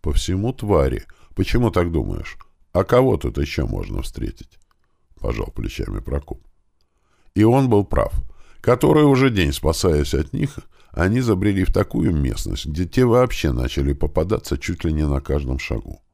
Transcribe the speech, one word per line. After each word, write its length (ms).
По 120
всему 400
твари. 500
Почему 360
так 200
думаешь? 460
А 120
кого 340
тут 200
ещё 300
можно 340
встретить? 580
Пожал 280
плечами 520
Прокоп. 420
И 100
он 260
был 140
прав. 300
Который 440
уже 240
день, 240
спасаясь 600
от 200
них, 260
они 300
забрели 420
в 100
такую 400
местность, 520
где 200
те 200
вообще 460
начали 420
попадаться 640
чуть 260
ли 100
не 140
на 140
каждом 380
шагу. 420